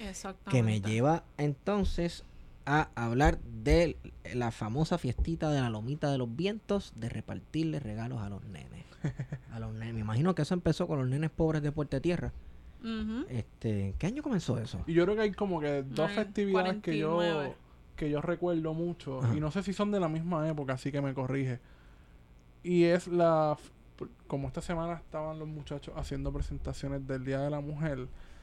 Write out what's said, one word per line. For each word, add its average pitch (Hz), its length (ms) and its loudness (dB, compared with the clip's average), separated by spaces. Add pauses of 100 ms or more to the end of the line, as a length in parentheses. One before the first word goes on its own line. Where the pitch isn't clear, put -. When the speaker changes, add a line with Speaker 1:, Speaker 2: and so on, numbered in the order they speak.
Speaker 1:
Exactamente. 196 500 -10
Speaker 2:
Que 123 120 6
me 107 180 2
lleva 117 440 2 (120)
entonces 170 880 0 (400)
a 151 300 2
hablar 123 460 4
de 139 560 4 (380)
la 120 180 0
famosa 147 460 0
fiestita 156 520 0
de 143 100 4
la 123 100 2
Lomita 127 400 -2
de 139 80 2
los 117 160 -2
Vientos, 196 600 -2
de 113 120 -4
repartirle 151 720 -4
regalos 117 420 -6
a 101 60 -6
los 101 160 -10
nenes. 82 400 -14 (180)
Speaker 3:
<laughs> 131 500 -6
Speaker 2:
A 113 80 -8
los 110 140 -6
nenes. 113 200 -6
Me 113 60 -4
imagino 120 340 2
que 156 80 0
eso 185 120 0
empezó 175 320 2
con 165 120 0
los 131 100 2
nenes 151 220 0
pobres 156 320 2
de 147 100 0
Puerto 143 280 -2
Tierra. 160 320 0 (480)
Speaker 1:
Ujú. 220 480 -4
Speaker 2:
Este, 101 680 -2
¿qué - 80 0
año 269 160 -2
comenzó 226 360 0
eso? 107 280 -6
Speaker 3:
Y 165 60 -2
yo 170 120 6
creo 208 120 2
que 220 60 2
hay 208 100 2
como 185 280 0
que 143 220 0
dos 135 280 0
Speaker 1:
En 202 60 -4
Speaker 3:
festividades 202 680 2
que 160 160 0
yo, 156 160 2
Speaker 1:
cuarenta 170 220 4
y 147 60 0
nueve. 135 140 -6 (400)
Speaker 3:
que 151 140 -2
yo 147 100 2
recuerdo 165 540 0
mucho, 160 460 -4
Speaker 2:
Ajá. 123 160 4
Speaker 3:
y 151 40 0
no 151 100 0
sé 196 140 0
si 196 80 0
son 208 180 0
de 202 80 2
la 170 100 4
misma 160 400 0
época, 143 260 -2
así 131 180 -4
que 143 80 0
me 139 140 0
corrige. 131 440 0 (1040)
Y 175 220 6
es 175 240 6
la 165 500 6
f-, - 480 -16 (200)
como 139 220 -2
esta 170 120 -6
semana 170 340 -2
estaban 156 440 -6
los 156 100 -8
muchachos 151 480 -8
haciendo 139 360 -4
presentaciones 139 720 -4
del 131 180 -4
Día 135 160 0
de 143 100 0
la 147 100 -2
Mujer, 143 460 -4 (360)